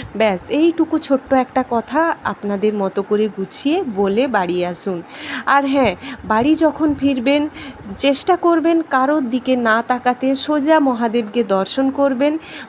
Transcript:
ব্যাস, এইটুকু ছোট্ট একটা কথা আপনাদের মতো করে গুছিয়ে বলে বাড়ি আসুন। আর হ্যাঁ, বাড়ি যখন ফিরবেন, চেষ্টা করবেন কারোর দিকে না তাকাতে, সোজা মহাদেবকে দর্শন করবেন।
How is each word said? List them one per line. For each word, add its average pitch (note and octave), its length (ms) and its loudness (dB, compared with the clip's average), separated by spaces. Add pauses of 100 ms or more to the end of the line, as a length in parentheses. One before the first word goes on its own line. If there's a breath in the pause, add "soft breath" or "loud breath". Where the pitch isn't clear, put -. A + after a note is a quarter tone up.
(160 loud breath)
ব্যাস, G3+ 340 0
এইটুকু D#4+ 480 2
ছোট্ট C4+ 360 0
একটা B3+ 360 0
কথা C4+ 540 0
আপনাদের G3+ 500 -2
মতো G3 280 -2
করে G#3 260 0
গুছিয়ে C4+ 560 -2 (120)
বলে G3+ 300 2
বাড়ি F3+ 380 0
আসুন। F3 380 -6 (440 loud breath)
আর C#4 200 2
হ্যাঁ, C4+ 300 2 (280 loud breath)
বাড়ি A#3+ 300 2
যখন D#4 400 2
ফিরবেন, C#4 540 0 (500 loud breath)
চেষ্টা C#4+ 380 2
করবেন E4 460 2
কারোর C4+ 480 0
দিকে B3+ 260 0
না A#3 260 2
তাকাতে, B3 520 0
সোজা D4+ 460 2
মহাদেবকে A#3 640 0
দর্শন G3 460 0
করবেন। C#4 480 0 (300 loud breath)